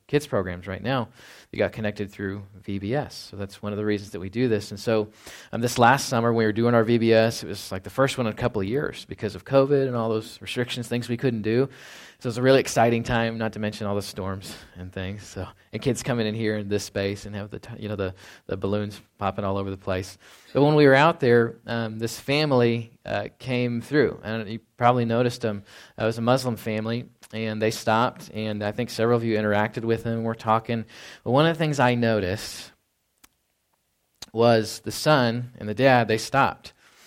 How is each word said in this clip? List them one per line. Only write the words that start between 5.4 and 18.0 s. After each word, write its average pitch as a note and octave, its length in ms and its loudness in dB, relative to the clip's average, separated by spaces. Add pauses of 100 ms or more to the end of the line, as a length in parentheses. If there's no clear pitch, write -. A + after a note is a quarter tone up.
um, A#2 100 -4
this B2 160 -2
last B2 300 6
summer A#2 240 2
when A2+ 60 2
we A2 60 4
were G#2+ 80 2
doing A#2 220 2
our A2+ 100 6
V A#2 140 4
B A2+ 160 4
S, A2+ 280 4
it D#2 60 -10
was, G2 240 -10
like, F#2+ 100 -8
the F#2+ 80 -14
first C3 280 0
one B2 80 -2
in G#2+ 80 -2
a - 20 -16
couple A#2 240 -2
of F#2+ 80 -2
years - 380 -4
because G2 280 -8
of F2 120 -16
covid C3+ 400 4
and B2 100 -4
all A2+ 140 -2
those A2 320 -4
restrictions, B2 440 -6
things A#2+ 220 -4
we A#2 80 -2
couldn't A#2 260 -2
do. A#2+ 280 2 (500)
So B2+ 80 -8
it's A2 80 -6
a B2 60 -4
really C3 160 8
exciting A#2 460 2
time, A#2 340 -2
not A2 140 -4
to G#2 80 -10
mention G#2+ 260 -4
all G2+ 80 -2
the G2+ 80 -2
storms F#2+ 500 -8 (240)
and F2+ 160 -14
things. G2 300 -8
So, - 240 -10 (260)
and A2 80 -8
kids C#3 220 -2
coming A#2+ 240 -2
in G#2+ 80 -4
here G#2+ 220 -2
in G#2 120 -6
this G2+ 140 -2
space G2+ 440 -6
and G#2 100 -12
have G#2 120 -10
the - 120 -12
t-, A#2+ 180 -16
you G#2+ 100 -10
know, G#2+ 60 -6
the, F#2+ 180 -4 (360)